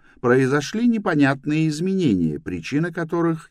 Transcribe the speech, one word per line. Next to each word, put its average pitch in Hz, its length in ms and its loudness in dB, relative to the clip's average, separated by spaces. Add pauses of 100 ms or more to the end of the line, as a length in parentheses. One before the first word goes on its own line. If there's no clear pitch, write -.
(200)
произошли 135 680 2
непонятные 156 800 0
изменения, 147 680 0
причины 127 540 -4
которых 170 600 -4